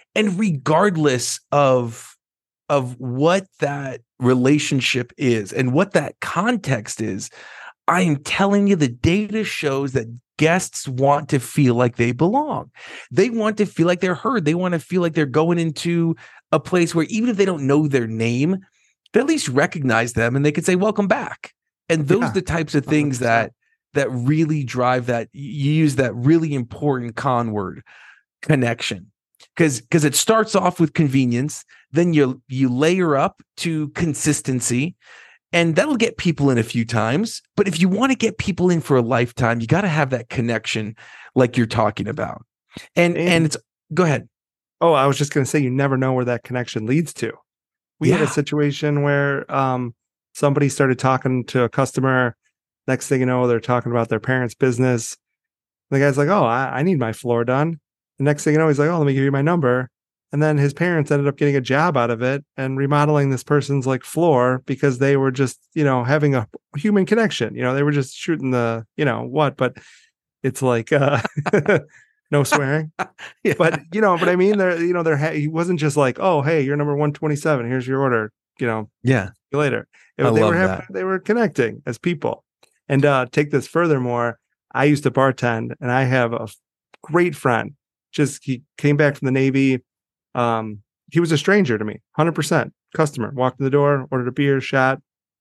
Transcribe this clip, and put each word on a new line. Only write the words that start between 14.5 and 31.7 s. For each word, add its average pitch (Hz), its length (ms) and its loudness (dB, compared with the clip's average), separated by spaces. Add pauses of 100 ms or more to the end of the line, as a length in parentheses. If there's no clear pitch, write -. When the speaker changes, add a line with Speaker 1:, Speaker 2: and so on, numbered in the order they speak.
Speaker 1:
wanna 175 240 -2
feel 175 220 -4
like 170 120 -2
they're 156 120 0
going 160 340 2
into 165 560 -2 (360)
a 160 80 4
place 170 340 0
where 165 160 0
even 233 200 -2
if 208 80 -2
they 196 80 2
don't 160 220 -2
know 147 200 4
their 131 200 0
name, 120 500 0 (560)
they 208 60 4
at 262 60 2
least 311 240 -2
recognize 123 640 0
them 120 240 0
and 139 80 2
they 151 80 2
can 170 100 -4
say, 185 120 2
"Welcome 202 320 0
back." - 460 -6 (360)
And 160 180 0
those 185 140 2
Speaker 2:
Yeah. 160 80 0
Speaker 1:
are 107 40 -6
the 185 80 0
types 156 340 -4
of 135 100 0
things 147 340 0
Speaker 2:
Hundred 123 80 -2
percent. 113 260 0 (400)
Speaker 1:
that, 139 160 0
that - 20 -
really 147 520 0
drive 123 440 -2
that. 117 260 -4
Y-, 143 80 -16
you 143 320 -2
use 156 240 4
that 123 180 0
really 151 380 2
important 123 640 -4
con 120 340 -2
word, 104 320 -6 (580)
connection. 117 680 -2 (460)
'Cause, 139 240 2 (100)
'cause 165 140 4
it 143 100 0
starts 220 400 2
off 180 240 0
with 160 140 2
convenience, 135 720 0 (260)